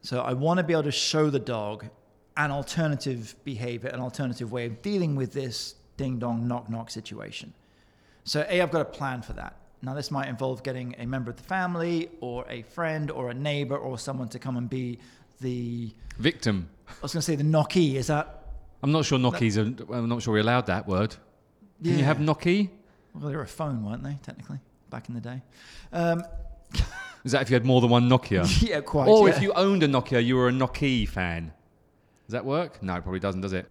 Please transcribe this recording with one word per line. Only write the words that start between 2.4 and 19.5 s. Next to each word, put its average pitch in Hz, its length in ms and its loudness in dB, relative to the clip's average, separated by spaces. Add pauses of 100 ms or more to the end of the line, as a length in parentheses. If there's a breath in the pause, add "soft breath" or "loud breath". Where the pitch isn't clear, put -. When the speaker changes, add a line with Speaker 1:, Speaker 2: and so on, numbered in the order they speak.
Speaker 1:
alternative 139 840 -4 (100)
behavior, 120 460 -6
an 123 100 -8
alternative 127 500 -6
way 120 160 -4
of 113 160 -10
dealing 180 320 0
with 131 180 -2
this 131 440 -8 (200)
ding-dong, 120 520 -2
knock-knock 113 420 -6
situation. - 640 -12 (720 soft breath)
So 151 240 0
A, 180 120 2
I've 170 120 2
got 165 80 2
a 143 60 0
plan 131 360 -6
for - 120 -12
that. 90 220 -12 (280)
Now, 131 100 -6
this 143 180 -6
might 139 160 -4
involve 131 340 -4
getting 127 360 -8
a 120 80 -8
member 123 240 -4
of 120 60 -10
the - 60 -20
family 170 680 -2 (120)
or 123 280 -6
a 120 140 -10
friend 156 480 -4
or 131 200 -6
a 123 40 -8
neighbor 143 420 -2
or 127 220 -6
someone 131 300 -6
to 127 100 -12
come 131 180 -6
and 120 140 -4
be 123 280 -6 (420 loud breath)
the 120 520 -6 (260 loud breath)
Speaker 2:
Victim. 107 500 0 (200)
Speaker 1:
I - 40 -18 (100)
was 147 100 -8
gonna 160 100 -2
say 160 120 0
the 139 80 0
knockee. 151 540 4
Is 127 120 -4
that 151 360 -2 (380)
Speaker 2:
I'm 139 100 2
not 156 140 4
sure 139 120 4
Speaker 1:
that 127 80 4
Speaker 2:
knockies 113 320 2